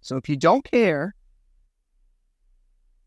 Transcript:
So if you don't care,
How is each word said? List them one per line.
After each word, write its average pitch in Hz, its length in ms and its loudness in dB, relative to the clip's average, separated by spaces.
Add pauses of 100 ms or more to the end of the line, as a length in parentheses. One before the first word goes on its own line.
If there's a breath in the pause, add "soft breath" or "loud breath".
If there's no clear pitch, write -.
So - 160 -8
if 127 100 -10
you 147 80 -2
don't 214 280 2
care, 185 500 0 (1900)